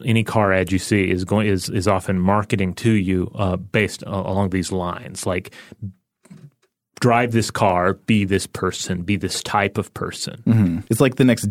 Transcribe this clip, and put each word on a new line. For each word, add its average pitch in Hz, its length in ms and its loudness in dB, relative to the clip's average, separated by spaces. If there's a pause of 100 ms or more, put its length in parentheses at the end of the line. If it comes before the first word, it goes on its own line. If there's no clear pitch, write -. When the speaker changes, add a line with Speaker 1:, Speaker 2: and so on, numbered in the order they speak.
Speaker 1:
any 113 180 2
car 104 300 2
ad 92 180 2
you 92 80 0
see 95 320 0
is 92 140 0
going, 107 220 0
is, 98 240 -2
is 95 180 0
often 95 320 0
marketing 98 540 0
to 110 180 0
you, 92 420 0
uh, 92 220 -2
based 101 460 -2
a-, - 80 -14
along 95 400 -2
these 90 220 -2
lines, 90 540 -6
like, 92 260 -4 (1500)
drive 120 340 4
this 113 180 0
car, 95 440 2
be 104 320 0
this 95 200 0
person, - 540 -6
be 98 160 -2
this 92 260 -6
type 101 360 0
of - 160 -6
person. - 520 -10
Speaker 2:
Mm-hmm. 95 320 4 (120)
It's 113 100 0
like 131 160 4
the 135 80 4
next 117 260 2